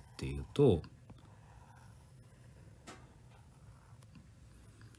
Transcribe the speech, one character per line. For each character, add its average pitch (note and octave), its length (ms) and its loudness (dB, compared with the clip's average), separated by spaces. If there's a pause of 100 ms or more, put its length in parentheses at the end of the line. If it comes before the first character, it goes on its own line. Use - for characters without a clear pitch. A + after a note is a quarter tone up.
(180)
て C2+ 100 2
い C#2+ 120 2
う C2+ 140 -2
と、 A2+ 300 12 (4000)